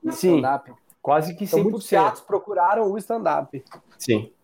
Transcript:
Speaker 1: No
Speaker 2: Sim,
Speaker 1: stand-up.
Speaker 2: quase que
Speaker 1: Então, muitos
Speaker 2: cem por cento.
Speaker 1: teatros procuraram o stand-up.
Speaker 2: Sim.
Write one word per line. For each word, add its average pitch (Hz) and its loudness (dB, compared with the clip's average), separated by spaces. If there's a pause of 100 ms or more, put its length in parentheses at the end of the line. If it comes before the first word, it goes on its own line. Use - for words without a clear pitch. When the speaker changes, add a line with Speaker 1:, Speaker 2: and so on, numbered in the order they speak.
Speaker 1:
No 160 -4
Speaker 2:
Sim, 175 2
Speaker 1:
stand-up. 135 -2 (280)
Speaker 2:
quase 156 0
que 202 -8
Speaker 1:
Então, 165 0
muitos 220 -2
Speaker 2:
cem 208 0
por 190 6
cento. - 6
Speaker 1:
teatros 208 0
procuraram 196 0
o 202 -4
stand-up. 165 -4 (320)
Speaker 2:
Sim. 110 -2 (120)